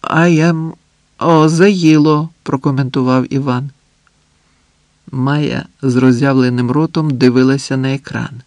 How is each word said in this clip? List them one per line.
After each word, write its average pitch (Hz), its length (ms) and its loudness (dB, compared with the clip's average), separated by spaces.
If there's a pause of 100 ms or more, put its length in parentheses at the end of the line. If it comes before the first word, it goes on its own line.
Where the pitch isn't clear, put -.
I 170 300 0
am, 160 420 0 (440)
о, 160 320 4
заїло, 156 800 2 (140)
прокоментував 131 880 -2
Іван. 135 360 -4 (1400)
Майя 139 540 -4 (160)
з 127 140 -2
роззявленим 127 760 2
ротом 156 460 -2
дивилася 131 600 2
на 135 160 -2
екран. 117 540 -10